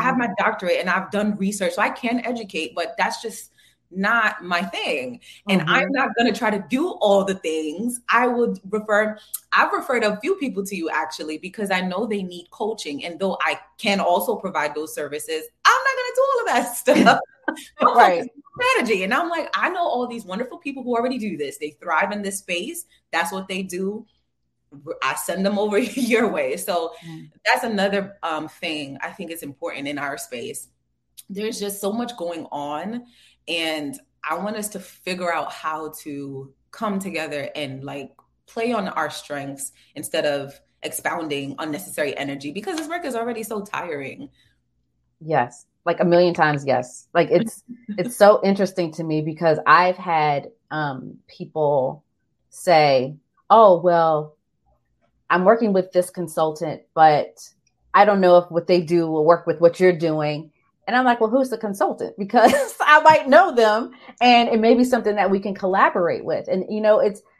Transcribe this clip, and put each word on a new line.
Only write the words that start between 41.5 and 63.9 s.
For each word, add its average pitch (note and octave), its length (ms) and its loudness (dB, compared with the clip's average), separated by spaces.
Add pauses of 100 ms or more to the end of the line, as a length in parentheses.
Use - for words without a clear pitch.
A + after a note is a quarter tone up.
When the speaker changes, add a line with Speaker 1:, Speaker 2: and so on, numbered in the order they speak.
Speaker 1:
unnecessary D3 580 -6
energy C#3 340 -8
because G#3+ 260 -8
this D#4 120 -6
work F4 160 -6
is B3+ 100 -6
already A3+ 280 -6
so G#3+ 180 -8
tiring. D3 680 -10 (920)
Speaker 2:
Yes. D3 440 -2 (200)
Like, E3+ 160 0
a F#3 40 2
million F3 280 6
times, D3+ 320 0
yes. B2 480 -2
Like, E3 180 2
it's, G#3 320 0 (160)
Speaker 1:
<laughs> - 80 -20 (100)
Speaker 2:
it's B3+ 200 -6
so G#3 260 8
interesting F#3+ 500 0
to E3 100 -8
me D#3 180 -2
because D#3 440 0
I've F3+ 320 4
had, D#3 520 -2 (200)
um, C#3+ 480 -6 (100)
people D3 760 -2 (460)
say, D3+ 680 4 (340)
"Oh, G3+ 300 8
well, D#3+ 560 2 (960)
I'm F3+ 160 2
working A3 280 4
with F#3 180 0
this F3+ 180 0
consultant, D#3+ 720 -4 (120)
but D#3 460 6 (540)
I G3+ 120 8
don't G3+ 160 4
know F3 160 8
if F3 140 2
what D#3+ 160 -2
they F3+ 140 4
do E3 260 2
will D#3 180 0
work E3+ 220 4
with D#3+ 140 -2
what E3+ 180 6
you're F3+ 180 6
doing." D#3 540 -2 (360)
And G#3+ 80 -2
I'm B3+ 100 2
like, A#3+ 160 2
"Well, A3 80 4
who's C4 200 2
the A3+ 80 -4
consultant?" A3 600 -4
Because A#3+ 600 4
<laughs> - 40 -4
I D4+ 200 8
might D4+ 280 8
know D#4+ 260 8
them A3 360 4 (300)